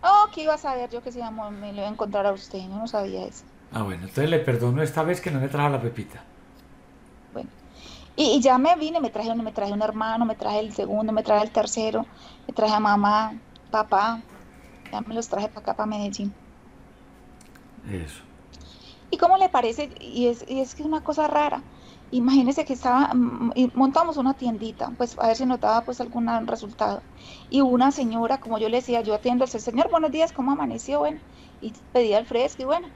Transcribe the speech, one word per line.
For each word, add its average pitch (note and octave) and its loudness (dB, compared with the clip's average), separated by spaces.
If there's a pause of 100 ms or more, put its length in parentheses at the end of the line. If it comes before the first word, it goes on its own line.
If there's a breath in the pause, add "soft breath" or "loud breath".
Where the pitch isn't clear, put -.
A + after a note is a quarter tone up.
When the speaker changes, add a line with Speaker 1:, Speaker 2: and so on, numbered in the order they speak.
Speaker 1:
Oh, G#4 6
¿qué D#4 -8
iba D#4 2
a D4+ 0
saber B3+ -4
yo A#3 -10
que B3+ -10
se B3 -12
llamó, A3 -10
me G3+ -12
lo G3+ -10
iba G3+ -4
a G#3 -6
encontrar G3+ -2
a G3+ 4
usted? G3 -8
Yo F#3 -14
no G#3+ -8
sabía G3 -6
eso. - -16 (300)
Speaker 2:
Ah, G#2+ -4
bueno, F#2 -6
entonces C#3 -2
le E3 2
perdono B2 0
esta D#3 -2
vez F3 0
que F3+ -6
no C#3 -2
me C3+ -2
trajo C#3+ 0
la C3+ -2
pepita. - -8 (1080)
Speaker 1:
Bueno, - -12 (640 loud breath)
y, C#4+ 2 (140)
y B3 4
ya B3+ 6
me D#4 4
vine, D#4 -2
me B3 -2
traje A3 -6
uno, A3+ -2
me G#3+ -8
traje G3+ -4
un G#3 -2
hermano, A3 -2
me A3 -2
traje G#3 -2
el G#3+ -8
segundo, G#3 -2
me A3 0
traje G#3+ 4
el G#3+ -4
tercero, A3 0 (420 loud breath)
me - -12
traje G#3+ 2
a G#3 4
mamá, G#3 2 (360)
papá, G#3+ 0 (680)
ya G#3+ -6
me A3 -10
los A3+ -6
traje G#3 -4
pa' A3 -14
acá, - -4
pa' G#3+ -2
Medellín. G3+ -4 (1600)
Speaker 2:
Eso. E2+ -10 (880 loud breath)
Speaker 1:
¿Y - -4
cómo F4+ 6
le F#4+ 4
parece? A#3+ 0 (100)
Y A#3+ -2
es, A#3 -2
y C4+ -4
es C4 -6
que D4+ -12
es D4 -4
una D#4 -2
cosa D4+ 0
rara. D4 0 (500 loud breath)
Imagínese C4 4
que C4+ -4
estaba, B3+ 2
mm, A#3+ 2
y B3+ 2
montamos D4 4
una C4+ 2
tiendita, A3+ -6
pues, A#3+ -4
a A#3 4
ver A3+ 4
si B3+ -2
nos B3+ 0
daba, A3 4
pues, B3 -8
algún A#3+ -4 (200)
resultado. G#3+ -4 (480 loud breath)
Y C4+ 4
una B3+ 6
señora, A#3 0
como A3+ -4
yo A3 0
le A#3 2
decía, B3 0
yo G#3+ -2
atiendo B3 2
al B3 0
se-, A3+ -6
"Señor, B3 0
buenos D#4+ 2
días, D#4+ 2
¿cómo C4+ -2
amaneció?". C#4 -2
Bueno, D4+ -2 (420 loud breath)
y A3 -8 (220)
pedía A3 4
el A#3 -4
fresco, B3+ -2
y - -6
bueno E4 0